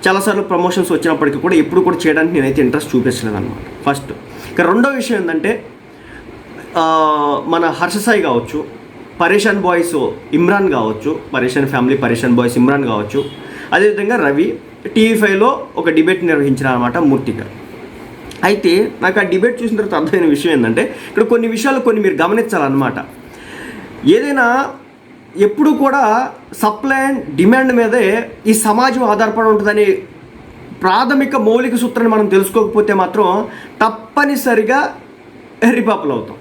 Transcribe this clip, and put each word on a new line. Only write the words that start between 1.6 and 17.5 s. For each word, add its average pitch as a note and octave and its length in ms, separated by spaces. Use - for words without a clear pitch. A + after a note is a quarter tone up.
కూడా F#3 160
చేయడానికి D#3+ 280
నేనైతే C3+ 280
ఇంట్రెస్ట్ C3 340
చూపించలేదు A#2+ 400
అనమాట. - 540
ఫస్ట్. - 220
ఇక - 80
రెండో G#3+ 300
విషయం A#3+ 280
ఏంటంటే, E3+ 460
ఆ, D#3 720
మన E3+ 180
హర్ష E3 320
సాయి G#3 260
కావచ్చు, C3 420
పరేషాన్ G3+ 380
బాయ్స్ E3+ 500
ఇమ్రాన్ F#3 380
కావచ్చు, A2+ 480
పరేషాన్ C3 340
ఫ్యామిలీ, C3+ 280
పరేషాన్ A#2+ 380
బాయ్స్ A#2+ 240
ఇమ్రాన్ C#3 260
కావచ్చు, A2 400
అదేవిధంగా G#3 540
రవి C#3+ 320
టీవీ A3 340
ఫైవ్లో G#3 460
ఒక E3 140
డిబేట్ D#3+ 340
నిర్వహించిన C#3 420
అనమాట B2 300
మూర్తి C#3 360
గారు. - 300